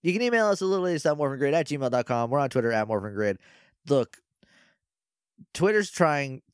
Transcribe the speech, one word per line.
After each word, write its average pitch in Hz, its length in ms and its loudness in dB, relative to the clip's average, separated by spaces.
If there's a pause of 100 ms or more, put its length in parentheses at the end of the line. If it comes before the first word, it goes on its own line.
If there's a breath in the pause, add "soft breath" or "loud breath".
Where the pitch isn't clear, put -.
You 170 100 0
can 220 100 0
email 233 240 2
us 202 160 2
a 190 40 -2
little 190 180 0
latest 170 200 -2
dot 151 120 2
morphin 135 220 -2
grid 139 160 0
at 160 120 2
gmail 135 260 -4
dot 123 140 0
com. 117 240 -2
We're 143 100 0
on 135 100 -2
Twitter 117 220 0
at 110 160 0
morphin 104 260 -4
grid. 101 240 -2 (500 soft breath)
Look, 135 300 0 (1400 soft breath)
Twitter's 208 360 2
trying 143 520 0 (120)